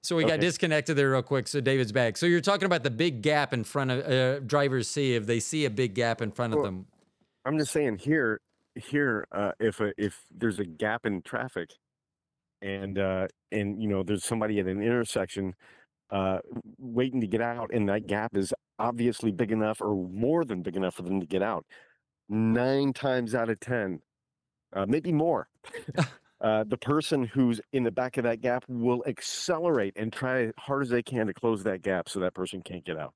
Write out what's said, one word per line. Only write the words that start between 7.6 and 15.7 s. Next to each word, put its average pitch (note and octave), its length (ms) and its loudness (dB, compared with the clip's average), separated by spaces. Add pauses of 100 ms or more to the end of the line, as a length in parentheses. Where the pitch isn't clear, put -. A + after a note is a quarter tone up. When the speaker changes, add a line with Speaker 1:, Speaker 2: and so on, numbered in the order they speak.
Speaker 2:
saying B2+ 280 0
here, C3+ 420 2 (340)
here, B2+ 560 0
uh, G2+ 280 0
if A2 200 0
a, G#2 180 0
if G2 240 -4 (140)
there's G#2 240 -2
a A2+ 60 -2
gap G#2+ 400 -4
in G2 160 -2
traffic, A2+ 480 -6 (920)
and, G2 360 -4
uh, F#2+ 280 0 (240)
and, G2+ 300 -2
you A2 80 0
know, F#2+ 140 2
there's F#2+ 200 -2
somebody G#2+ 360 0
at F#2 80 0
an F#2+ 160 -2
intersection, G#2+ 720 0 (560)